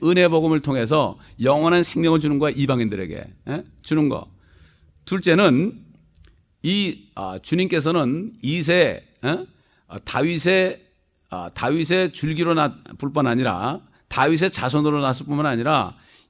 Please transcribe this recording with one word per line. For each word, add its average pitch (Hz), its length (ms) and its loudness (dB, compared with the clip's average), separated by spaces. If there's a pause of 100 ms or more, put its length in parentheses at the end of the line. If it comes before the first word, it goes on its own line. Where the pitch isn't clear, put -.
은혜 175 260 4
복음을 160 320 2
통해서 131 580 0 (220)
영원한 160 420 4
생명을 165 380 2
주는 147 180 0
거야, 147 160 0
이방인들에게. 113 800 -2 (160)
예? 156 140 -6 (180)
주는 156 260 0
거. - 240 -6 (720)
둘째는 180 760 2 (840)
이, 185 520 -2
아, 95 260 -10
주님께서는 165 1000 -2
이 156 220 -4
세, 156 420 2 (200)
예? 170 200 -2 (420)
아, 98 120 -14
다윗의, 175 800 -2 (480)
아, 87 240 -10
다윗의 165 600 -2
줄기로 165 400 -2
나-, 151 240 0 (200)
뿐만 139 280 -2
아니라 120 560 -2 (280)
다윗의 156 420 2
자손으로 147 500 -2
났을 135 240 -4
뿐만 147 200 -2
아니라 123 500 -2 (340)